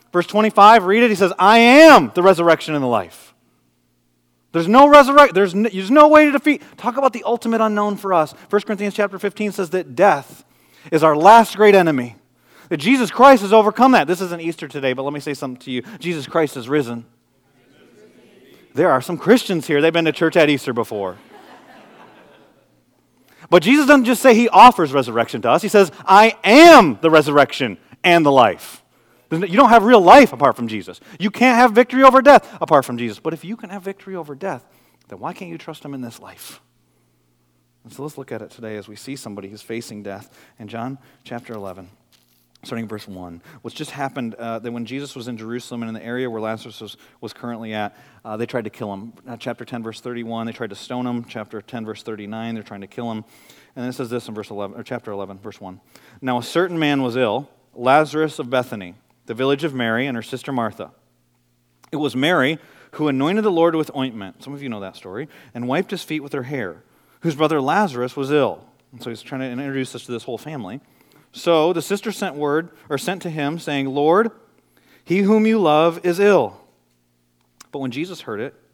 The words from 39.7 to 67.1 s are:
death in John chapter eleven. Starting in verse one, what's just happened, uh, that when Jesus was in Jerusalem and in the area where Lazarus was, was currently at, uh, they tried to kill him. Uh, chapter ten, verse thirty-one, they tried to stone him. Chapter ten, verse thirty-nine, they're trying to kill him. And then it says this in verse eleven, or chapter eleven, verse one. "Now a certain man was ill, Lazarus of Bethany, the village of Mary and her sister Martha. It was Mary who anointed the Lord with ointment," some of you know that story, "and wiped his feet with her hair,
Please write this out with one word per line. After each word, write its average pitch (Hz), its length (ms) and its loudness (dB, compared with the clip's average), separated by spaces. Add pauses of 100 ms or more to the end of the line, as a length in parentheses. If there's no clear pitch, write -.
death 104 260 -16 (300)
in 110 80 -18
John 117 320 -14 (240)
chapter 120 320 -16
eleven. 95 340 -18 (720)
Starting 117 220 -12
in 107 40 -12
verse 107 200 -16
one, 90 340 -18 (220)
what's - 120 -18
just 151 140 -14
happened, 135 460 -10
uh, 117 240 -12
that 117 120 -12
when 120 140 -12
Jesus 135 300 -14
was 120 120 -16
in 120 100 -14
Jerusalem 117 440 -14
and 113 80 -10
in 113 60 -12
the 101 100 -18
area 123 240 -8
where 113 100 -10
Lazarus 110 400 -12
was, 107 160 -20 (240)
was 113 140 -16
currently 113 400 -14
at, 104 240 -10 (260)
uh, 110 140 -12
they 117 80 -6
tried 113 200 -8
to 107 40 -14
kill 104 240 -12
him. 107 200 -18 (140)
Uh, 120 100 -16
chapter 120 280 -14
ten, 120 160 -14
verse 110 200 -16
thirty-one, 113 440 -12
they 113 80 -12
tried 113 160 -12
to 98 60 -18
stone 123 320 -10
him. 120 200 -10
Chapter 107 360 -16
ten, 117 200 -14
verse 107 200 -16
thirty-nine, 110 500 -14
they're 110 100 -14
trying 101 180 -20
to 98 60 -18
kill 120 240 -12
him. 110 140 -12 (500)
And 123 80 -14
then 123 60 -10
it 123 40 -12
says 123 180 -12
this 120 160 -10
in 107 80 -16
verse 107 160 -14
eleven, 101 280 -14
or 110 40 -18
chapter 117 280 -14
eleven, 98 280 -14
verse 104 200 -20
one. 92 220 -20 (400)
"Now 127 160 -6
a 120 60 -8
certain 175 340 -4
man 147 240 -2
was 120 140 -6
ill, 127 340 -4 (240)
Lazarus 147 640 -2
of 123 140 -12
Bethany, 110 420 -8 (340)
the 117 60 -12
village 139 300 -4
of 151 100 -8
Mary 120 320 -6
and 131 100 -10
her 113 60 -10
sister 131 300 -14
Martha. 110 400 -10 (1000)
It - 40 -10
was 143 200 -6
Mary 151 440 -2 (320)
who 151 160 -6
anointed 151 360 -4
the 208 80 -2
Lord 165 240 0
with 156 200 -6
ointment," 113 480 -12
some 135 100 -16
of 143 80 -18
you 139 80 -12
know 107 100 -12
that 95 160 -14
story, 110 340 -16 (240)
"and 123 140 -10
wiped 147 240 -6
his 185 120 -12
feet 156 180 -10
with 139 120 -14
her 135 100 -10
hair, 117 400 -12 (380)